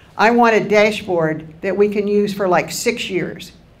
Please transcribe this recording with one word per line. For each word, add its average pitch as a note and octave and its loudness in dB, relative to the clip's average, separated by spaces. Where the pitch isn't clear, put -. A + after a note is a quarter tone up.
I G#3+ 4
want A#3 4
a G3+ 4
dashboard F#3 0
that F#3+ -4
we G#3 2
can G3+ -4
use G3+ 0
for, G3 -4
like, F3 0
six - -6
years." - -8